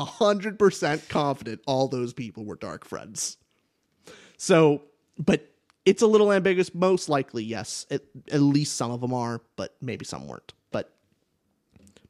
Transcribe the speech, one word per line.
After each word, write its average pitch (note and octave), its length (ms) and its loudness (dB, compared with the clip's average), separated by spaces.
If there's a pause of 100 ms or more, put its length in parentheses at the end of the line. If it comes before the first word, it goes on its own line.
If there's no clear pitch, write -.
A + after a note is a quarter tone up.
hundred G#3 560 -2
percent E3 500 2
confident C#3 560 -4
all C3 220 0
those B2 260 -6
people A2+ 320 -12
were F#2+ 100 -10
Dark F2 300 -12
Friends. - 520 -10 (1000)
So, D#3 460 4 (340)
but D#3 320 0 (360)
it's F#3+ 160 4
a A3+ 60 6
little G#3 240 6
ambiguous. F#3 440 2
Most F3+ 340 2
likely, C3+ 340 -2
yes. A2 460 -8
At, C#3 120 -4 (300)
at D3 100 2
least C#3+ 340 2
some A#2+ 160 -4
of A#2+ 100 -8
them B2+ 120 -4
are, A#2 280 -6 (140)
but - 260 -8
maybe G#2 240 -10
some C#2 220 -12
weren't. - 260 -16 (180)
But - 220 -8 (1160)